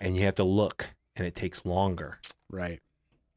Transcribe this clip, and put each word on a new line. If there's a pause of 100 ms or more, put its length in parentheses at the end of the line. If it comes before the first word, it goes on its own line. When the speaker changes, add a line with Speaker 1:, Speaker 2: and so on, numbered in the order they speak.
Speaker 1:
And
you
have
to
look, (200)
and
it
takes
longer. (300)
Speaker 2:
Right. (560)